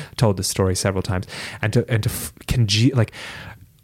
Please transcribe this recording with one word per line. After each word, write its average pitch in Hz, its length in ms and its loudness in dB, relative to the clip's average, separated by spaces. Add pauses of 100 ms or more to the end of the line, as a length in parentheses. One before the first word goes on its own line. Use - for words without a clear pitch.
(180)
told 104 180 4
this 92 100 -4
story 92 300 0
several 95 260 0
times, 92 240 -4 (360)
and 107 100 0
to, 120 180 2
and 110 120 0
to - 80 0
f-, - 240 -8 (140)
conge-, 113 460 4
like, 110 180 2 (720)